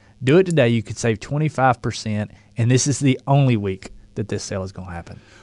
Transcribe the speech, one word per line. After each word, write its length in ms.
do 160
it 60
today. 240
You 140
could 160
save 220
twenty-five 600
percent, 500
and 140
this 160
is 120
the 280
only 300
week 340
that 120
this 140
sale 200
is 100
gonna 180
happen. 280